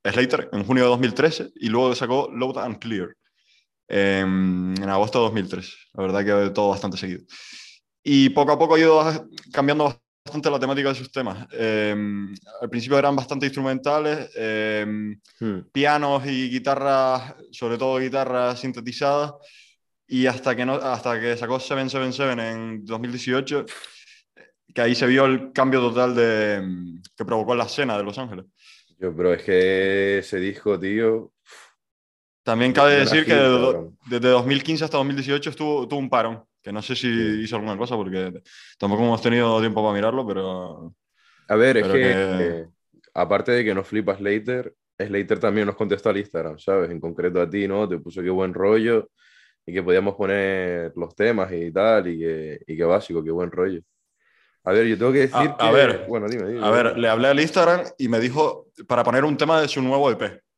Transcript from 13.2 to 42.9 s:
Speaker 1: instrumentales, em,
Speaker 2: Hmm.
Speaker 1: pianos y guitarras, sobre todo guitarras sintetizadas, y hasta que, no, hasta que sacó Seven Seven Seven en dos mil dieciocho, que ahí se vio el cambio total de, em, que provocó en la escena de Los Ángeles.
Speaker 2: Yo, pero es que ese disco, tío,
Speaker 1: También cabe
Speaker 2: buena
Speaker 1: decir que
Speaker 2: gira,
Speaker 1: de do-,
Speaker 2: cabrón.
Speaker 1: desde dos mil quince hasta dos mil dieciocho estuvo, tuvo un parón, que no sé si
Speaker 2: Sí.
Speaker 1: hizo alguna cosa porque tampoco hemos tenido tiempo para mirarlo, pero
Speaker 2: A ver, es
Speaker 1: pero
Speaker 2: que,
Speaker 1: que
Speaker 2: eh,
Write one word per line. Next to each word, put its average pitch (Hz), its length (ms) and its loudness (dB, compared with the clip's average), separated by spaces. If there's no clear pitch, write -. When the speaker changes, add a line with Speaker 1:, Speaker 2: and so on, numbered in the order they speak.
Speaker 1:
instrumentales, 139 880 -2
em, 107 840 -4
Speaker 2:
Hmm. 101 200 -4
Speaker 1:
pianos 143 540 2
y 131 240 -4
guitarras, 131 840 0
sobre 117 280 -4
todo 131 200 0
guitarras 127 640 -2
sintetizadas, 139 720 -4
y 127 200 0
hasta 127 280 0
que, 123 100 -4
no, 131 100 -2
hasta 120 460 -4
que 117 160 -2
sacó 120 220 -4
Seven 135 320 -4
Seven 131 220 -4
Seven 131 260 -2
en 113 460 -8
dos 110 160 -8
mil 120 100 -8
dieciocho, 127 540 -2
que 123 60 -4
ahí 120 140 4
se 127 120 0
vio 135 200 4
el 131 260 0
cambio 131 280 2
total 123 340 2
de, 110 400 2
em, 90 480 -8
que 113 80 -8
provocó 110 280 -2
en 123 60 0
la 117 60 2
escena 120 340 -2
de 101 60 -4
Los 101 140 -8
Ángeles. 107 260 -12
Speaker 2:
Yo, 90 160 -4
pero 90 200 2
es 85 80 -6
que 95 760 2
ese 95 200 -6
disco, 98 400 -2
tío, 110 540 0
Speaker 1:
También 123 280 2
cabe 143 240 6
Speaker 2:
buena 143 80 4
Speaker 1:
decir 156 220 2
que - 60 2
Speaker 2:
gira, 143 100 6
Speaker 1:
de 131 60 6
do-, 123 240 4
Speaker 2:
cabrón. 82 340 -6
Speaker 1:
desde 123 220 0
dos 123 180 4
mil 139 160 0
quince 156 220 -2
hasta 147 120 -4
dos 135 100 0
mil 139 100 -4
dieciocho 139 340 -4
estuvo, 147 380 -4
tuvo 143 100 -4
un 135 120 -6
parón, 113 340 0
que 101 100 -14
no 107 100 -8
sé 127 120 -6
si 123 180 -2
Speaker 2:
Sí. 110 300 0
Speaker 1:
hizo 110 140 -6
alguna 104 200 -4
cosa 120 200 -4
porque 92 440 -6
tampoco 104 240 0
hemos 117 180 2
tenido 117 400 2
tiempo 107 220 0
para 107 120 0
mirarlo, 113 320 0
pero 92 680 -8
Speaker 2:
A 107 80 2
ver, 120 220 6
es 101 40 2
Speaker 1:
pero 95 120 0
Speaker 2:
que, 131 60 6
Speaker 1:
que 95 120 4
Speaker 2:
eh, 82 60 -14